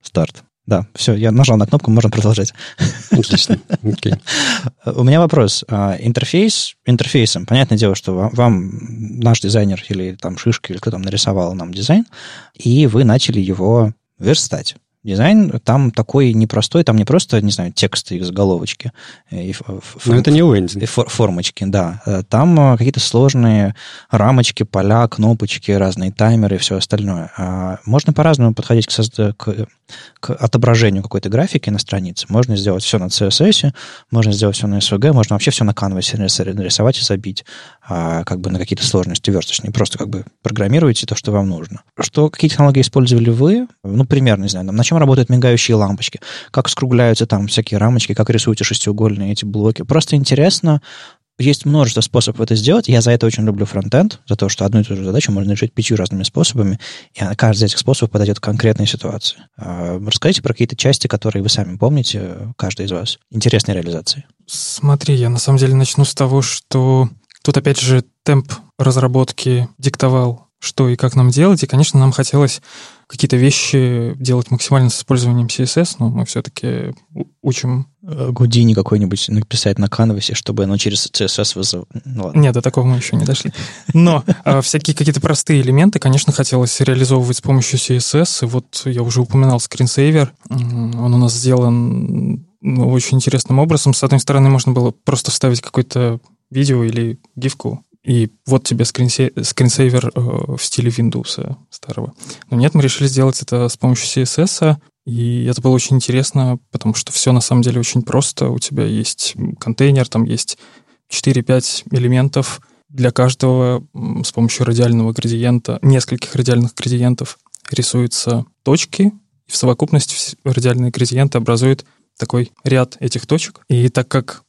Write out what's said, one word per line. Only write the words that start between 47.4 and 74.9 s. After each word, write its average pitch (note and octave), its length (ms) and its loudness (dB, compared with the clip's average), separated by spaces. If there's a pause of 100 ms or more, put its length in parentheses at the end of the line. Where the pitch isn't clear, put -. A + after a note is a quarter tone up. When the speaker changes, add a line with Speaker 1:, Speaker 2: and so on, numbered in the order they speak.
Speaker 1:
всякие G#2+ 320 -2
рамочки, A2+ 340 2
как G#2+ 160 0
рисуются G#2+ 340 0
шестиугольные G#2 680 -2
эти G#2 120 -6
блоки. G#2+ 380 -2
Просто D#3 340 0
интересно. D3 680 2 (560)
Есть C3+ 260 0
множество C#3+ 360 2
способов - 400 -2
это A2+ 140 0
сделать. C#3+ 320 2
Я B2 140 4
за A#2+ 80 2
это A#2 160 2
очень A2+ 180 0
люблю G#2 220 0
фронтенд, G#2 600 0
за G#2 80 0
то, G2 140 -2
что - 160 -4
одну G#2+ 160 2
и - 20 2
ту G2 120 -4
же F#2+ 80 -6
задачу G#2 280 -2
можно G2+ 220 0
решить A2 200 -4
пятью A2+ 240 -2
разными F#2+ 240 -4
способами, G#2+ 580 -2 (360)
и - 80 -6
она, G2 100 -4
каждый A2 300 2
из - 60 -
этих - 100 -4
способов B2+ 320 0
подойдет G#2 280 0
к - 40 -14
конкретной G#2+ 420 0
ситуации. G#2+ 520 -6 (200)
А, F2+ 480 -8
расскажите D3+ 380 0
про A#2 100 -2
какие-то A#2+ 220 -2
части, - 320 0
которые G#2+ 340 -2
вы G2+ 80 -2
сами F#2 280 -2
помните, G#2+ 800 -2
каждый F#2+ 300 -6
из G2 60 -6
вас. F2+ 260 -6 (140)
Интересные A2 420 0
реализации. E2+ 520 -6 (200)
Speaker 3:
Смотри, - 720 -2
я A#2+ 140 0
на A#2+ 100 -2
самом C3+ 180 2
деле C3 160 4
начну C3+ 320 2
с - 80 -6
того, C3+ 300 0
что C3 640 0 (340)
тут, C#3 140 2
опять C#3 220 0
же, B2+ 240 2 (200)
темп C#3 300 0 (240)
разработки B2+ 920 0 (120)
диктовал, B2+ 720 0 (100)
что - 280 -2
и B2 80 2
как B2+ 200 -2
нам B2+ 140 4
делать, D#3+ 340 4
и, C#3 40 -4
конечно, C#3 320 2
нам C3 140 4
хотелось C#3 480 0 (460)
какие-то - 280 -2
вещи B2 800 2
делать B2 340 -2
максимально B2+ 400 2
с - 100 -4